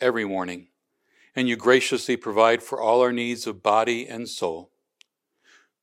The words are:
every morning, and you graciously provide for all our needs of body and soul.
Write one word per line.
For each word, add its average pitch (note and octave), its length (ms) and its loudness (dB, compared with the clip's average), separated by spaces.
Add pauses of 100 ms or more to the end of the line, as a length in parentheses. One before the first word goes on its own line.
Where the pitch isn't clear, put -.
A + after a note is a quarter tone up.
every A#2 240 0
morning, F#2 440 -6 (640)
and B2+ 140 -2
you A#2+ 80 -2
graciously B2 600 2
provide A2+ 460 2
for C3 180 -10
all A2+ 200 4
our B2 120 2
needs A#2+ 340 -6
of G2+ 160 -10
body A2+ 440 0
and D#2+ 220 -12
soul. E2+ 420 -8 (1120)